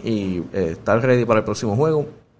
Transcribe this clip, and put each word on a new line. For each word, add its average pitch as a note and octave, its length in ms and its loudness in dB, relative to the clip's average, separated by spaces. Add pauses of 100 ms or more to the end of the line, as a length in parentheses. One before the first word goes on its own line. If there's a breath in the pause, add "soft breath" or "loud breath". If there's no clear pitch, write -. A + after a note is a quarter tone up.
y, G2+ 360 -2 (140)
eh, F#2 200 -2
estar G#2 280 0
ready B2 240 4
para A2 160 2
el - 40 0
próximo G#2+ 320 -2
juego. D3+ 300 2 (340)